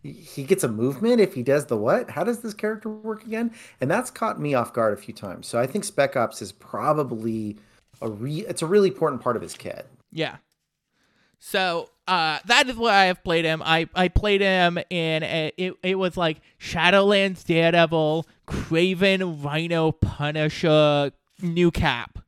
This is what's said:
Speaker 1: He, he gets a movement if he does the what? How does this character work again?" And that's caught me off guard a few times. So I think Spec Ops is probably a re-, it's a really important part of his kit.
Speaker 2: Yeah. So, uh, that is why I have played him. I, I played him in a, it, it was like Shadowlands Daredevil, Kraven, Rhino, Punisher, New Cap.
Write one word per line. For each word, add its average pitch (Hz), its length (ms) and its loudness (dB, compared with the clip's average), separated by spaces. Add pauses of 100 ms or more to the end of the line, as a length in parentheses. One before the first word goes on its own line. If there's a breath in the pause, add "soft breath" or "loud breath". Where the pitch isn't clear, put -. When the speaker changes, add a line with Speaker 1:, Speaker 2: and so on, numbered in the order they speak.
Speaker 1:
He, 143 100 -14
he - 320 -14
gets 185 200 0
a 131 40 0
movement 143 520 0
if - 140 2
he 123 80 -6
does 139 240 2
the 117 100 -2
what? 156 340 0
How 151 140 -4
does 226 160 -4
this 208 140 -12
character 214 340 -6
work 214 360 -10
again?" 226 280 -6 (280 loud breath)
And 131 100 -2
that's 240 200 -2
caught - 300 -6
me 147 140 -2
off 117 180 0
guard 110 220 2
a - 20 -6
few - 180 -18
times. 90 320 -12
So 117 120 -4
I 123 80 0
think 202 180 -6
Spec - 320 -2
Ops 117 260 -2
is 98 100 -14
probably 113 1040 -4 (420 soft breath)
a 113 80 -8
re-, 123 380 -8
it's - 160 -6
a 160 40 -4
really 196 220 4
important 143 320 -2
part 120 160 -2
of 90 60 -4
his 85 120 -14
kit. - 320 -12 (260)
Speaker 2:
Yeah. 143 240 -6 (1000)
So, 180 500 -4 (180)
uh, 160 400 0
that 254 220 4
is 240 80 -6
why 233 180 2
I 196 120 6
have 180 180 -2
played 165 200 0
him. 160 200 0
I, 165 300 2
I 185 140 2
played 202 340 2
him 180 360 2 (120)
in 160 320 -2
a, 156 340 -4
it, 180 260 -6
it 185 160 -2
was 185 180 -2
like 165 240 -2 (200 soft breath)
Shadowlands 196 840 2
Daredevil, 165 840 2 (200 soft breath)
Kraven, 185 960 0
Rhino, 160 500 0
Punisher, 151 1200 2 (280)
New 170 300 2
Cap. 135 580 -2